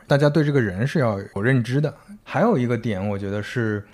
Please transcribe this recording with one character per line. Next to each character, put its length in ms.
大 100
家 100
对 140
这 80
个 100
人 240
是 140
要 220
有 40
认 220
知 180
的。 140
还 160
有 180
一 80
个 100
点， 320
我 80
觉 140
得 100
是 540